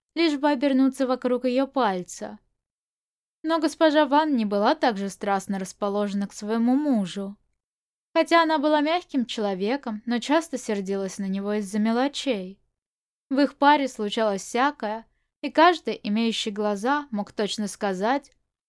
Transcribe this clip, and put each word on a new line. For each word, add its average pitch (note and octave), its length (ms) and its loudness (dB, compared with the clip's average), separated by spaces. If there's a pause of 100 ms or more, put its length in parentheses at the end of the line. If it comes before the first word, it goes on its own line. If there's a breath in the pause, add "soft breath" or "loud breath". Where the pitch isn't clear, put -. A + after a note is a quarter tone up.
(160)
лишь D#4 220 2
бы D4 120 2
обернуться C4+ 580 2
вокруг B3 380 0
её B3+ 200 2
пальца. G#3+ 760 -4 (1040)
Но D#4+ 180 0
госпожа D4+ 460 4
Ван D4 300 2
не A3+ 80 2
была G#3 320 2
так B3 220 0
же G3 120 -4
страстно G3 500 -4
расположена G3+ 680 -4
к - 60 -20
своему A3+ 420 0
мужу. G3+ 640 -2 (760)
Хотя E4 300 4
она D#4 140 2
была D4+ 240 2
мягким D4+ 440 -2
человеком, G#3+ 800 -4
но A#3+ 140 -2
часто D4+ 380 -2
сердилась G3 600 -4
на G3 80 -4
него G3 260 -4
из-за G#3 260 -4
мелочей. A3+ 800 -2 (720)
В C4+ 100 0
их C#4 160 2
паре C#4+ 320 4
случалось G#3 540 -2
всякое, A#3+ 640 -4 (360)
и C#4+ 80 -4
каждый, D#4+ 540 4
имеющий A3 480 -2
глаза, G#3+ 600 -2
мог G#3 200 -6
точно G#3 360 -4
сказать, G#3 640 -2 (380)